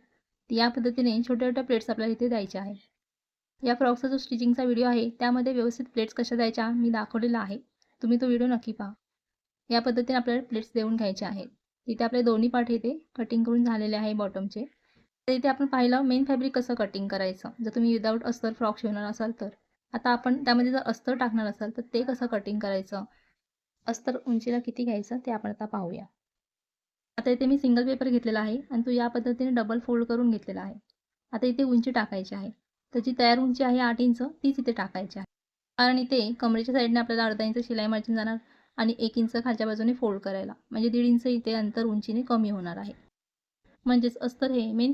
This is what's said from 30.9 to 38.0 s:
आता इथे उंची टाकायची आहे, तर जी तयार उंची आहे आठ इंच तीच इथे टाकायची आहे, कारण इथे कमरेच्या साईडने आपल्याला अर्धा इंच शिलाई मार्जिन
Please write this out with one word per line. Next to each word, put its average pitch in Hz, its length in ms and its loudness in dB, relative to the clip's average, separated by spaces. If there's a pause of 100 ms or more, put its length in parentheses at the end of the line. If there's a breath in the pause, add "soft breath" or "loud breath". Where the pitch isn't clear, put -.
आता 254 140 0
इथे 254 160 2
उंची 247 280 4
टाकायची 202 440 -2
आहे, 196 140 -10 (440)
तर 247 60 -2
जी 247 200 -2
तयार 240 200 6
उंची 262 240 2
आहे 247 160 2
आठ 233 220 0
इंच 240 200 4 (220)
तीच 277 160 2
इथे 240 140 -2
टाकायची 196 460 -8
आहे, 190 60 -10 (520)
कारण 247 200 4
इथे 247 420 0
कमरेच्या 226 360 0
साईडने 233 240 2
आपल्याला 226 260 0
अर्धा 220 180 -2
इंच 233 240 -2
शिलाई 220 200 -2
मार्जिन 220 280 0